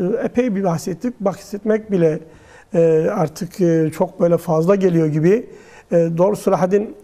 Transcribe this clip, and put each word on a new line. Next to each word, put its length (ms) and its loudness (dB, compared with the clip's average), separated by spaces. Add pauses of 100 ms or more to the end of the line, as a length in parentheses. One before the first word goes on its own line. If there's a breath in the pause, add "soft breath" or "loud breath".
e, 240 -2
epey 300 -2
bir 80 -2
bahsettik. 560 -6
Bahsetmek 720 -4
bile, 280 0 (540 loud breath)
e, 380 2
artık, 500 -4
e, 300 2
çok 280 -4
böyle 180 2
fazla 380 0
geliyor 320 2
gibi. 420 0 (420 loud breath)
E, 260 2
doğrusu 340 0
Rahad'in 520 0